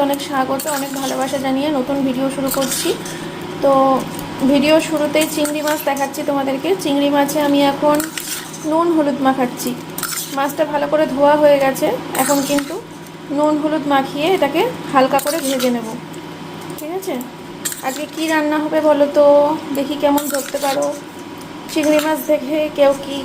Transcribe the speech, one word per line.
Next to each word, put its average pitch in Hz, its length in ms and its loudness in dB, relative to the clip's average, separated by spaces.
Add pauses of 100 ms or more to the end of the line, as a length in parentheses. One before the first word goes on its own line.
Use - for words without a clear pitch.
অনেক 285 120 0 (100)
স্বাগত, 269 360 -2 (140)
অনেক 269 120 -6 (100)
ভালোবাসা 262 440 -2
জানিয়ে 269 240 0 (100)
নতুন 269 180 -2 (120)
ভিডিও 262 180 0 (100)
শুরু 269 200 -2
করছি। 269 320 -2 (760)
তো 277 100 4 (760)
ভিডিও 294 260 6 (120)
শুরুতেই 302 460 0
চিংড়ি 294 320 -2
মাছ 302 220 0
দেখাচ্ছি 277 320 -2 (100)
তোমাদেরকে। 277 380 -2 (160)
চিংড়ি 285 320 2
মাছে 285 220 2 (100)
আমি 285 120 4 (120)
এখন 294 240 2 (760)
নুন 330 160 2 (100)
হলুদ 285 300 2
মাখাচ্ছি। 262 440 0 (680)
মাছটা 285 360 -2
ভালো 285 200 0
করে 311 120 2 (100)
ধোয়া 285 280 6
হয়ে 294 220 8
গেছে, 269 220 2 (360)
এখন 285 160 2 (100)
কিন্তু 285 260 0 (600)
নুন 302 260 4
হলুদ 302 300 -2
মাখিয়ে 277 340 0 (100)
এটাকে 294 260 2 (300)
হালকা 262 320 4
করে 294 220 0
ভেজে 254 300 0
নেব, 226 100 -6 (920)
ঠিক 311 200 -8
আছে? 381 160 -4 (720)
আজকে 269 180 -4 (100)
কি 311 80 -6 (100)
রান্না 302 320 2
হবে 311 140 0 (100)
বলো 285 180 6 (100)
তো, 294 80 8 (520)
দেখি 277 260 -2
কেমন 285 200 4 (100)
ধরতে 277 340 -4
পারো। 285 200 0 (840)
চিংড়ি 302 340 4
মাছ 311 120 0 (140)
দেখে 294 260 0 (200)
কেউ 277 140 8 (120)
কি 277 100 -8 (100)